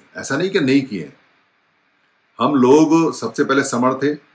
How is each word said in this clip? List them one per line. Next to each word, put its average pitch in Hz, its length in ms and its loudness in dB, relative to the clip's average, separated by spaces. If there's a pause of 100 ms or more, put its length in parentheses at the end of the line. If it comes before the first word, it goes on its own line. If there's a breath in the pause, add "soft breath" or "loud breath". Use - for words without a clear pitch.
(160)
ऐसा 113 220 -6
नहीं 180 120 -2
कि 196 100 -2
नहीं 139 220 2
किए। 92 320 -10 (1300)
हम 135 160 0
लोग 147 580 4
सबसे 120 300 -4
पहले 135 200 -2
समण 127 300 -2
थे, 139 220 -4 (200)